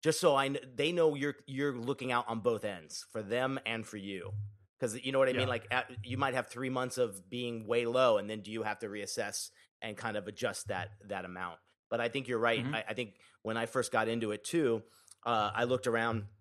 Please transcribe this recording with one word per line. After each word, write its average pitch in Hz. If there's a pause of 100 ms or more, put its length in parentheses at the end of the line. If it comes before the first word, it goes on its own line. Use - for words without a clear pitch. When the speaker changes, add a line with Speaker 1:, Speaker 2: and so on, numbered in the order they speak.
Speaker 1:
just 156
so 156
I 135
kn-, 139 (120)
they 165
know 160
you're, 143 (120)
you're 139
looking 123
out 120
on 113
both 110
ends 90
for 113
them 127
and 113
for 107
you. 98 (480)
'Cause 113
you 131
know 135
what 135
I 127
mean? 123
Speaker 2:
Yeah. 131
Speaker 1:
Like, 120
at, 127 (120)
you 120
might 135
have 123
three 127
months 127
of 95
being 120
way 120
low, 120
and 101
then 107
do 101
you 110
have 107
to 113
reassess 101 (320)
and 110
kind 110
of 98
adjust 104
that, 95 (160)
that 95
amount? 90 (320)
But 117
I 117
think 120
you're 123
right. 117
Speaker 2:
Mm-hmm. 135
Speaker 1:
I, 110
I 110
think 113 (260)
when 110
I 113
first 123
got 110
into 113
it 107
too, 120 (420)
uh, 107
I 113
looked 123
around 113 (160)